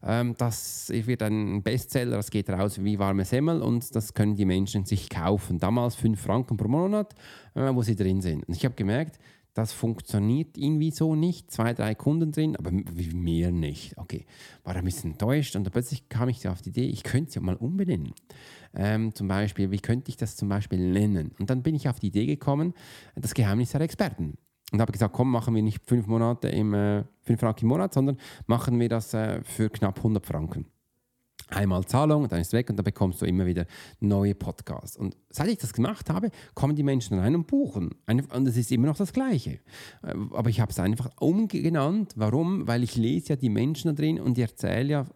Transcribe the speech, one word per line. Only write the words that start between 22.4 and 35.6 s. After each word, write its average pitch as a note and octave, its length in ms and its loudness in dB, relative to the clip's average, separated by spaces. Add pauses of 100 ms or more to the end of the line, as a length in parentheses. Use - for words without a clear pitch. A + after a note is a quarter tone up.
das - 200 -4
Geheimnis A2+ 380 2
der C#3+ 100 0
Experten. C3+ 560 -2 (340)
Und G#2 80 4
habe A2+ 100 2
gesagt, G2+ 220 2
komm, B2+ 180 2
machen A#2 240 2
wir A2 80 4
nicht G#2+ 220 0
fünf A#2+ 220 2
Monate A2+ 420 2
im, G#2+ 240 2
äh, G#2 320 2 (160)
fünf A#2 200 0
Franken A2+ 260 2
im - 20 6
Monat, F#3 240 2
sondern C3+ 240 2 (300)
machen A#2 340 2
wir A#2 80 2
das, A2+ 240 -2
äh, A2 320 -2
für - 240 0
knapp - 340 -2
hundert G#2+ 220 2
Franken. D#2 400 -4 (840)
Einmal F#2+ 360 2
Zahlung, D3+ 440 4
dann E2+ 120 0
ist E2+ 140 -2
weg A#2+ 160 0
und G2+ 60 -2
dann G2+ 80 0
bekommst G2 360 0
du F2 60 0
immer F2+ 180 2
wieder F2 220 0 (340)
neue G2+ 340 2
Podcasts. - 640 -10
Und - 220 -6 (100)
seit D#3 200 -2
ich A3+ 100 0
das - 160 -8